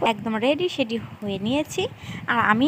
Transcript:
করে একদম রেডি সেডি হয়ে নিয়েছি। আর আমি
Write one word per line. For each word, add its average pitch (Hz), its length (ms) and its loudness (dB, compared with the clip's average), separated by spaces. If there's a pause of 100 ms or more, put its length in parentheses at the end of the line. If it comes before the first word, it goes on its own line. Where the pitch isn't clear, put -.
করে 226 100 2
একদম 220 260 -2
রেডি 294 320 2
সেডি 233 280 -2 (180)
হয়ে 202 240 -6
নিয়েছি। 277 440 -2 (440)
আর 240 120 0
আমি 220 300 6